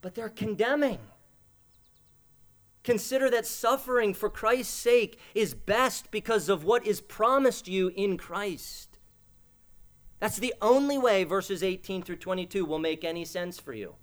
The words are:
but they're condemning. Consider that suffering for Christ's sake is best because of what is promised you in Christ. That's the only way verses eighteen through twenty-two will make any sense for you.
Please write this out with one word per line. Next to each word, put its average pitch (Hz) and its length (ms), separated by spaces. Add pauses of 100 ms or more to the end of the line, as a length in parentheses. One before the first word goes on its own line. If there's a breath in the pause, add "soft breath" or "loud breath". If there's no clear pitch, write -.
but 180 140
they're 226 120
condemning. 226 680 (1900)
Consider 262 480
that 226 140
suffering 240 680
for 208 160
Christ's 233 440
sake 233 460 (160 loud breath)
is 196 180
best - 560
because 208 380
of 175 160
what 233 240
is 208 140
promised 254 640
you 185 300
in 190 200
Christ. - 800 (1200)
That's 214 160
the 226 240
only 277 360
way 214 280
verses 185 360
eighteen 185 400
through 175 140
twenty-two 185 480
will 156 160
make 160 240
any 165 220
sense 175 340
for 135 140
you. 98 300